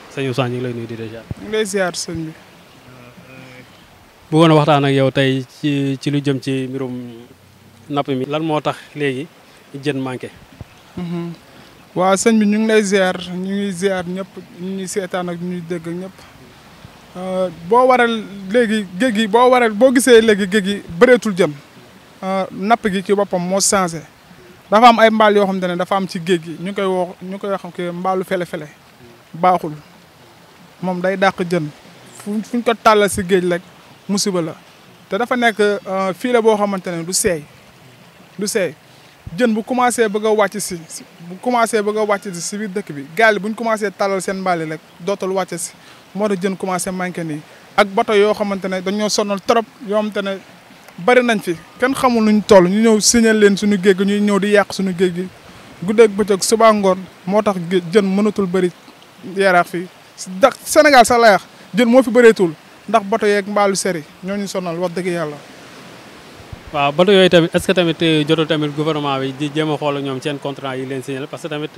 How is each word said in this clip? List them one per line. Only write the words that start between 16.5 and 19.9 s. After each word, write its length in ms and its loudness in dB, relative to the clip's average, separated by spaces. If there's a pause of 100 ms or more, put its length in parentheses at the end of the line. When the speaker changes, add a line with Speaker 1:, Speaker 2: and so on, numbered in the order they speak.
Speaker 2:
Euh, 320 -4 (200)
boo 180 6
waral 360 4 (280)
léegi 340 2 (140)
géej 160 2
gi, 120 0
boo 220 6
waral, 220 4
boo 220 4